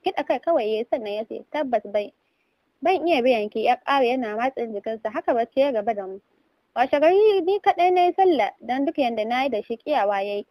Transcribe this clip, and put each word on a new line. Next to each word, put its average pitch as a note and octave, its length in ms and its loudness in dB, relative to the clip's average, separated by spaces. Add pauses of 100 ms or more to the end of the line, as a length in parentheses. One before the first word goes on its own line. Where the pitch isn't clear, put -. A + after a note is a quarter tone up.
Kiɗa G3+ 220 -4
kai C#4+ 140 0
kawai D#4 240 0
yayi A3 260 -2
sannan A3 240 -4
ya G#3+ 100 -6
ce, - 260 -14
"Tabbas B3+ 320 -4 (100)
ban, G#3 180 -4 (720)
ban D#4+ 240 0
iya D4 160 2
biyan A3+ 280 2
ki," A3 140 -4
ya B3 120 2
ƙara C#4 300 0
yana A#3 300 -2
matsin A#3 360 -4
jikinsa. A3 380 -6
Haka D4+ 240 -2
bacci A#3+ 260 0
ya C#4+ 120 2
gaba G#3+ 220 -2
da G3 120 -8
mu. F#3+ 140 -12 (560)
Washe C4+ 240 0
gari G4 420 6
ni G4 180 -2
kaɗai F4+ 320 2
na F4+ 140 4
yi F4+ 60 2
sallah E4 380 2 (100)
don C4 240 -4
duk D4+ 140 -2
yanda A#3 260 0
na A#3+ 180 -2
yi C#4+ 60 -2
da G#3+ 140 -4
shi A#3 140 -8
ƙiyawa G#3 500 0
ya G3+ 80 -6
yi. G3+ 160 -8